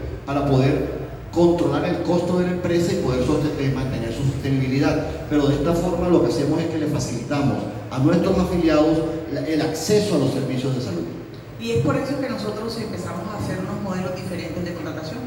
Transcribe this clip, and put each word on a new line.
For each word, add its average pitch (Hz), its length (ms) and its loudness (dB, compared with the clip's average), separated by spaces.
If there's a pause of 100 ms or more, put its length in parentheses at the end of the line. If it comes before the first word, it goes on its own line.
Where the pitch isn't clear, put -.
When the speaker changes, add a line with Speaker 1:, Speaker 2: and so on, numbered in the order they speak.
(240)
Speaker 1:
para 139 220 0
poder - 600 2 (260)
controlar 165 520 4
el 175 180 0
costo 175 360 2
de 180 80 2
la 180 60 0
empresa 175 400 2
y 196 100 0
poder 127 240 2
soste-, 147 320 2
eh, 135 160 2
mantener 131 380 -2
su - 100 -4
sostenibilidad. 135 840 2 (240)
Pero 143 200 2
de - 80 4
esta 170 180 2
forma 175 340 2
lo 165 140 6
que - 100 2
hacemos 151 280 0
es 160 80 0
que 160 100 -2
le 151 80 -2
facilitamos 135 680 -2 (340)
a 131 80 -6
nuestros 180 400 4
afiliados 160 600 4 (360)
la, 143 60 -4
el 151 200 0
acceso - 540 2
a 151 40 4
los 135 140 2
servicios 131 440 -2
de - 40 -2
salud. 170 220 -4 (580)
Speaker 2:
Y 233 120 -4
es - 120 4
por 269 120 2
eso 269 240 -2
que 262 80 -2
nosotros 214 520 -4
empezamos 180 480 -6
a 202 160 -6
hacer 185 140 -4
unos 196 240 -6
modelos 185 320 -4
diferentes 175 500 -6
de 170 80 -6
contratación, 156 540 -8